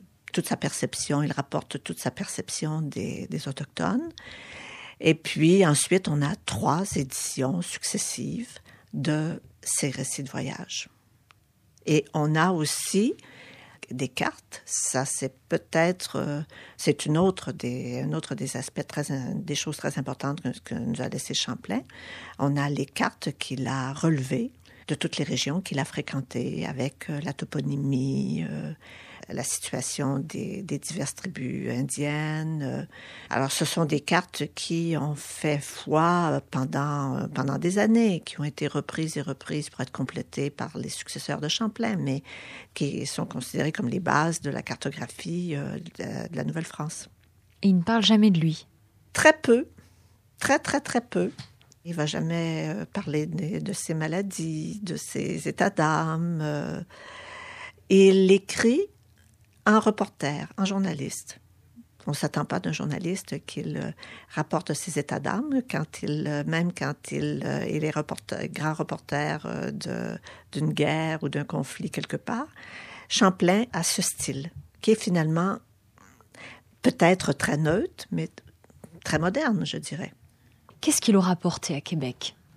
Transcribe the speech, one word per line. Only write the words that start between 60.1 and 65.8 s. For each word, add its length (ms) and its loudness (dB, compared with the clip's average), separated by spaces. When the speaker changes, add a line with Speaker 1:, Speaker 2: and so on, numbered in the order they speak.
Speaker 1:
en 60 2
journaliste. 760 -2
On 80 0
s'attend 320 0
pas 160 -2
d'un 100 -2
journaliste 760 -4
qu'il, 320 -6
euh, 140 -4
rapporte 440 -2
ses 240 -4
états 220 -2
d'âme, 500 0
quand 340 -4